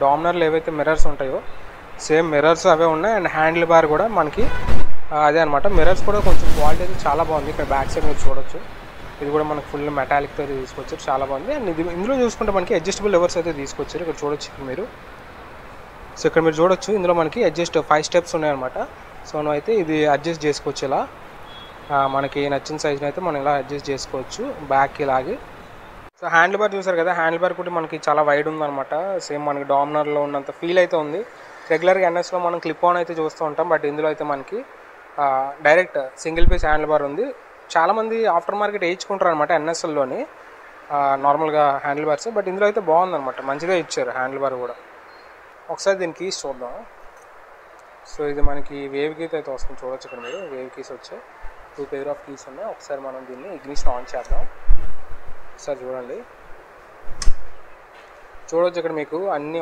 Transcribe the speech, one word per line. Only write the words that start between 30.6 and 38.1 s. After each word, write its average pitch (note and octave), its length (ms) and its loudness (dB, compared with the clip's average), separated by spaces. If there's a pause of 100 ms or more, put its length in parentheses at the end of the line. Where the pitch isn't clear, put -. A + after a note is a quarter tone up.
ఫీల్ F3 240 0
అయితే F3 200 -2
ఉంది. D#3 160 -8 (520)
రెగ్యులర్గా F3+ 400 2
ఎన్ఎస్లో F3 340 -6
మనం E3+ 200 -4
క్లిప్ D#3+ 240 -4
ఆన్ F3 120 0
అయితే E3+ 180 -8
చూస్తూ D#3 300 -6
ఉంటాం, E3 240 -4
but D3+ 180 -2
ఇందులో D3+ 200 -4
అయితే D3+ 200 -8
మనకి, C#3 280 -10 (640)
ఆ, - 20 0 (400)
డైరెక్ట్ E3+ 340 2 (240)
సింగిల్ E3 300 4
పీస్ E3 160 0
హ్యాండిల్ D3+ 240 0
బార్ D3 160 0
ఉంది. G#3 180 -6 (480)
చాలామంది A3 400 0 (220)